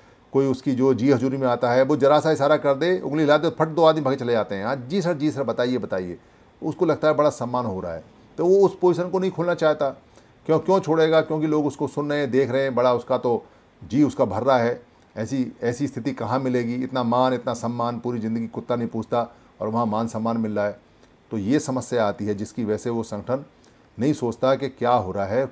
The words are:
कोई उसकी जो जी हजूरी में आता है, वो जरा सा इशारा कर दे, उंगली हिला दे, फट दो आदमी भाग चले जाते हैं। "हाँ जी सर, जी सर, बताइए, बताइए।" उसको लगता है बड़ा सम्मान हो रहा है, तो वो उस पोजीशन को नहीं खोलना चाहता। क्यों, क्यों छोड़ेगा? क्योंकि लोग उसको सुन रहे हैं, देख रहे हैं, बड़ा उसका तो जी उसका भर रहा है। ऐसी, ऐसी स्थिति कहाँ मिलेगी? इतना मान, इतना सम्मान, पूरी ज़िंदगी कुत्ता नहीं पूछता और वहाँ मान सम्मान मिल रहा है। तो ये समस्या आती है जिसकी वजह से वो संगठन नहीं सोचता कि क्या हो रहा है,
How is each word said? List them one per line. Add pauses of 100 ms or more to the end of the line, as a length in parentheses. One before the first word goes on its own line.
(340)
कोई
उसकी
जो
जी
हजूरी
में
आता
है,
वो
जरा
सा
इशारा
कर
दे,
उंगली
हिला
दे,
फट
दो
आदमी
भाग
चले
जाते
हैं।
"हाँ
जी
सर,
जी
सर,
बताइए,
बताइए।" (460)
उसको
लगता
है
बड़ा
सम्मान
हो
रहा
है, (340)
तो
वो
उस
पोजीशन
को
नहीं
खोलना
चाहता। (560)
क्यों,
क्यों
छोड़ेगा?
क्योंकि
लोग
उसको
सुन
रहे
हैं,
देख
रहे
हैं,
बड़ा
उसका
तो (360)
जी
उसका
भर
रहा
है। (360)
ऐसी, (120)
ऐसी
स्थिति
कहाँ
मिलेगी?
इतना
मान,
इतना
सम्मान,
पूरी
ज़िंदगी
कुत्ता
नहीं
पूछता (340)
और
वहाँ
मान
सम्मान
मिल
रहा
है। (520)
तो
ये
समस्या
आती
है
जिसकी
वजह
से
वो
संगठन (540)
नहीं
सोचता
कि
क्या
हो
रहा
है,